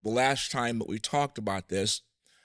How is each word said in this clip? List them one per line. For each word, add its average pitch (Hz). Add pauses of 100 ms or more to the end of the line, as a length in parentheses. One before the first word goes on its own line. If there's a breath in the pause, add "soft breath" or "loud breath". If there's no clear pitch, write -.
the 107
last 127
time 120
that -
we 104
talked 143
about 98
this, 98 (420 soft breath)